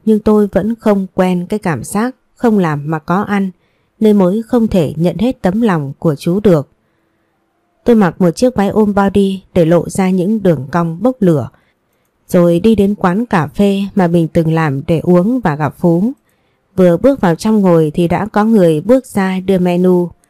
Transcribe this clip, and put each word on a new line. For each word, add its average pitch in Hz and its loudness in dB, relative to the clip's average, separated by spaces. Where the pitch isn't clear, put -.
nhưng 214 2
tôi 208 0
vẫn 202 -4
không 202 -2
quen 180 -2
cái 214 -4
cảm 151 -6
giác 226 -6
không 214 0
làm 151 -2
mà 160 -4
có 180 -4
ăn 196 -4
nên 214 4
mới 190 0
không 226 -2
thể 170 -2
nhận 175 -2
hết 247 -4
tấm 190 0
lòng 160 -2
của 160 -2
chú 170 -4
được. 170 2
Tôi 240 4
mặc 202 0
một 180 2
chiếc 247 -2
váy 196 0
ôm 208 0
body 196 0
để 175 4
lộ 165 2
ra 185 -2
những 190 -2
đường 151 0
cong 170 -4
bốc 254 -2
lửa, 160 0
rồi 175 2
đi 220 4
đến 202 0
quán 196 -2
cà 170 -2
phê 202 -2
mà 185 2
mình 165 0
từng 160 -2
làm 151 -2
để 165 0
uống 180 0
và 160 -2
gặp 143 -4
Phú. 180 0
Vừa 180 4
bước 262 2
vào 247 2
trong 220 0
ngồi 165 2
thì 175 0
đã 175 -2
có 214 0
người 180 4
bước 247 0
ra 190 -4
đưa 185 0
menu. 180 0